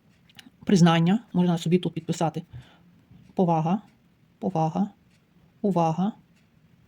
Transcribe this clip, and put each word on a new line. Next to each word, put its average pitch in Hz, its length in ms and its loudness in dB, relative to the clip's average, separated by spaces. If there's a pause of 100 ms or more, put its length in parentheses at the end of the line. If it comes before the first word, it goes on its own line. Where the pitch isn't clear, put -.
(640)
признання, 170 560 4 (120)
можна 180 260 0
собі 170 200 0
тут 170 160 -4
підписати. 160 480 -6 (920)
Повага, 170 460 0 (580)
повага, 180 520 -4 (720)
увага, 175 500 0 (760)